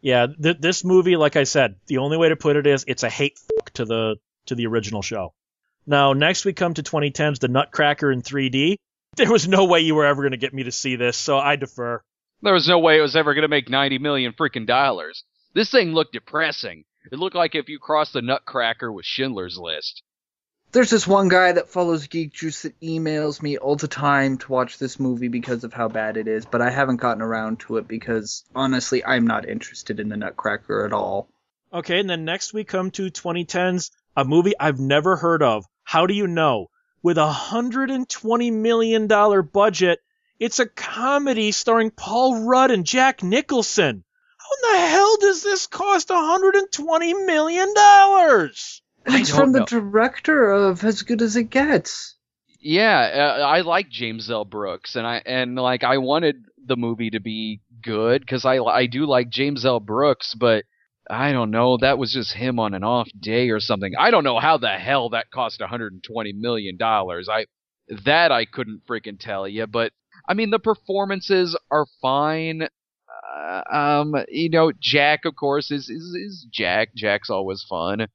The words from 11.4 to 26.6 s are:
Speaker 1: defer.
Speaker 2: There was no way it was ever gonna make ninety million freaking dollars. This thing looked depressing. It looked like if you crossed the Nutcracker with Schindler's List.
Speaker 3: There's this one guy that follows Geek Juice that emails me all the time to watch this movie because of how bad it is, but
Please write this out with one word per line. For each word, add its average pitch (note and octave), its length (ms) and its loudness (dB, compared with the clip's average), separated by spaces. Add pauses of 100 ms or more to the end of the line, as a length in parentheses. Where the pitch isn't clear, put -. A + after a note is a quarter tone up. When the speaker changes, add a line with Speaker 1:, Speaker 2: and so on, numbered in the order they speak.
Speaker 1:
defer. A#2+ 460 -8 (400)
Speaker 2:
There G3+ 100 2
was D#3+ 160 4
no F3 120 6
way D#3+ 180 6
it D#3 40 6
was C#3 140 0
ever D3 160 2
gonna D3+ 160 2
make C#3 220 0
ninety C#3 280 0
million C3 340 -2
freaking C3 340 -4
dollars. A#2 580 0 (300)
This G#3 160 0
thing F#3+ 220 4
looked D#3+ 200 0
depressing. A#2+ 720 -6 (260)
It C3 80 -12
looked F3+ 180 -6
like E3 200 0
if C#3+ 120 -4
you D3 120 -14
crossed D3+ 320 -2
the B2+ 100 -4
Nutcracker A#2+ 680 -4
with F#2 120 -14
Schindler's F#2+ 540 -6
List. E2 440 -10 (680)
Speaker 3:
There's A#3+ 180 4
this A3 180 2
one G3 220 4
guy F3+ 240 6
that F3 160 0
follows E3+ 380 -2
Geek D#3+ 260 -8
Juice - 300 -10
that - 180 -12
emails D#3 640 -4
me D3 160 -4
all C#3+ 180 0
the D3 120 -6
time C#3 500 0
to - 140 -8
watch B2+ 260 -2
this C3 220 -8
movie B2 280 -2
because A#2+ 360 -4
of A2+ 80 -10
how A#2 160 -4
bad A2 280 -4
it A2 120 -4
is, A2 180 -4
but A#2+ 160 -2